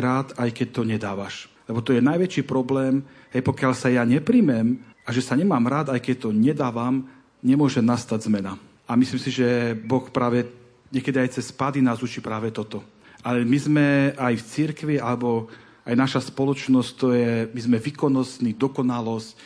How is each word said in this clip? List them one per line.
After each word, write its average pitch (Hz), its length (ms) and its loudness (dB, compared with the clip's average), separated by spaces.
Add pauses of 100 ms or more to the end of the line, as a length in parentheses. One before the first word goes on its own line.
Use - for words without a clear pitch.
rád, 127 260 0 (140)
aj 120 80 0
keď 117 240 -4
to 120 160 -4
nedávaš. 98 460 -6 (340)
Lebo 117 160 -4
to 135 80 2
je 120 80 4
najväčší 165 480 2
problém, 131 560 0 (320)
hej, 123 80 -2
pokiaľ 131 320 2
sa 123 160 2
ja 123 100 4
nepríjmem 127 800 4 (240)
a - 80 -10
že 123 80 0
sa 127 160 -2
nemám 143 320 2
rád, 143 240 -2
aj 123 80 0
keď 127 240 -2
to 113 80 -2
nedávam, 127 720 0 (400)
nemôže 131 400 4
nastať 113 420 0
zmena. 95 300 -2 (320)
A 120 80 0
myslím 127 240 2
si, 135 100 -6
že 120 460 0
Boh 120 320 -2
práve 120 400 0 (400)
niekedy 135 320 -2
aj 127 180 -2
cez - 140 -8
pády 135 320 0
nás 120 160 0
učí 113 240 -8
práve 110 260 -6
toto. 107 320 -10 (380)
Ale 123 240 0
my 127 160 4
sme 147 260 2 (300)
aj 123 240 0
v 113 80 -16
cirkvi, 151 480 -2
alebo 117 560 -2 (320)
aj 120 80 -4
naša 131 280 2 (120)
spoločnosť, 135 640 2
to 127 160 2
je, 117 400 2
my 123 80 -8
sme 120 160 2
výkonnostní, 131 800 -2
dokonalosť, 120 880 -2